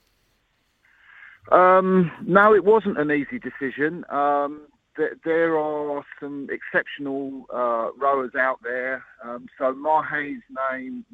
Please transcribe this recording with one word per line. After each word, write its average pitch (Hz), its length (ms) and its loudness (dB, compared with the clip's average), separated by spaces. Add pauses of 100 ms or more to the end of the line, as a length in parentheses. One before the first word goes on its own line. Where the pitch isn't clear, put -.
(1500)
Um, 185 580 6 (160)
no, 202 300 6
it 180 80 4
wasn't 202 340 4
an 151 140 0
easy 143 260 -2
decision. 139 720 -6
Um, 143 520 0 (340)
th-, 151 160 -2 (140)
there 165 320 2
are 147 440 -4 (160)
some 143 320 -10
exceptional, 135 1040 -6
uh, 117 440 0
rowers 135 360 0
out 131 300 0
there. 127 400 -6 (180)
Um, 120 260 -12 (100)
so 135 160 0
Mahé's 147 680 -2 (300)
name 127 320 -10 (100)